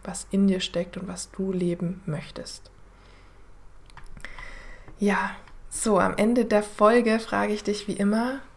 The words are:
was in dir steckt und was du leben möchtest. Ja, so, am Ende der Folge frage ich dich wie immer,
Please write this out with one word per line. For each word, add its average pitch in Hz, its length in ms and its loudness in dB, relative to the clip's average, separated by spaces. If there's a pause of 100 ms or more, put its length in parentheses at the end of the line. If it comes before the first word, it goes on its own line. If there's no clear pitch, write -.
was - 260 -10
in 196 180 6
dir 190 120 4
steckt 180 380 -4
und 185 100 -8
was 180 240 -10
du 190 220 -2
leben 175 520 -2
möchtest. - 640 -8 (2250)
Ja, 196 320 2 (380)
so, 208 300 2
am 190 180 2
Ende 233 260 4
der 208 200 2
Folge 220 560 4
frage 208 340 0
ich 208 100 -4
dich 202 240 -4
wie 202 60 -2
immer, 226 460 0 (160)